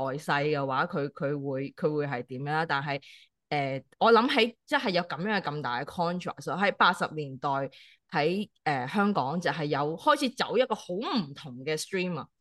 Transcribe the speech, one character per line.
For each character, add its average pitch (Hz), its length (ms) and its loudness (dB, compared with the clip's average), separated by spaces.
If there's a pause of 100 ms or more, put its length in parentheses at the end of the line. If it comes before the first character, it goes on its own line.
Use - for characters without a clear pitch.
(160)
世 143 140 -4
嘅 143 360 0
話， 135 200 0
佢， 151 240 -2
佢 143 400 -4
會， 135 260 -4
佢 151 180 0
會 147 120 0
係 131 160 -4
點 127 200 -10
樣 - 100 -6
啦？ 160 120 0
但 143 180 0
係， 139 200 -4 (480)
呃， 139 320 -2 (160)
我 226 140 6
諗 240 220 6
起 233 300 2
即 294 120 0
係 247 140 0
有 175 120 4
咁 160 180 -6
樣 202 200 0
嘅 - 20 -
咁 147 180 -4
大 123 220 -2
嘅 - 20 -6
contrast， 170 760 -4
喺 196 140 2
八 190 200 6
十 196 220 -2
年 143 220 -6
代 147 120 -4 (640)
喺， 170 360 0 (160)
呃， 135 240 0
香 202 240 2
港 151 260 0
就 165 120 0
係 156 160 -2
有 147 120 0 (200)
開 294 220 4
始 262 100 0
走 170 260 -2
一 254 80 4
個 233 100 -2
好 - 100 -8 (100)
唔 208 400 -2
同 135 180 -12 (120)
嘅 156 120 -2
stream 180 420 -2
啊。 - 80 -8 (140)